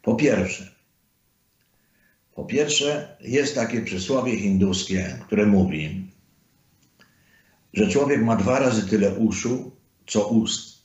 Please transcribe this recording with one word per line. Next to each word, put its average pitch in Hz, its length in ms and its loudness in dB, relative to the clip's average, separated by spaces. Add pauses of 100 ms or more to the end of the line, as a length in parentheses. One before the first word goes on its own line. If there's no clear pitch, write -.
Po 113 140 0
pierwsze, 107 600 -2 (1600)
po - 100 -10
pierwsze, 147 760 -2
jest 131 340 0
takie 117 260 -2
przysłowie 117 580 -4
hinduskie, 95 880 0
które 104 180 2
mówi, 82 640 2 (1600)
że 101 140 2
człowiek 139 360 2
ma 113 120 2
dwa 127 240 2
razy 113 280 0
tyle 98 280 2
uszu, 117 560 -2 (360)
co 104 200 0
ust. - 580 -2